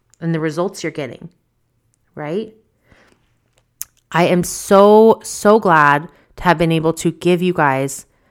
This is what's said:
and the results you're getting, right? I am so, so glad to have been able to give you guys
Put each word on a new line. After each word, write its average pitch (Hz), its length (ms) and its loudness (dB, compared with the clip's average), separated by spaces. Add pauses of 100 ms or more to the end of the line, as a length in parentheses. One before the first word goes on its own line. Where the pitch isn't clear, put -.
(200)
and 165 140 -4
the 160 60 -4
results 160 420 -6
you're 160 80 -8
getting, 147 400 -14 (840)
right? 165 400 -10 (1600)
I 165 140 0
am 175 180 0
so, 208 800 4
so 214 380 0
glad 151 480 2 (280)
to - 60 -14
have 170 160 2
been 165 140 0
able 160 220 0
to 165 180 -4
give 175 300 -2
you 180 100 -2
guys 139 540 -4 (240)